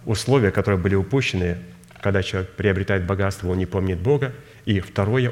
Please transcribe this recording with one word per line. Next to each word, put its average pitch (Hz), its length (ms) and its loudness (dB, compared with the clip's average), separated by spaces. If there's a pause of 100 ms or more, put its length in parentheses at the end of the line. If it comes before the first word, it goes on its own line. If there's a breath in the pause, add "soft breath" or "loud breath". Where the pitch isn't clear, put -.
условия, 117 440 2
которые 98 300 2
были 95 160 2
упущены, 95 640 0 (440)
когда 98 220 0
человек 95 280 -6
приобретает 95 540 0
богатство, 98 440 -2
он 92 100 0
не 92 80 -2
помнит 92 320 -2
Бога, 135 340 0 (320 loud breath)
и 101 140 2
второе, 120 520 0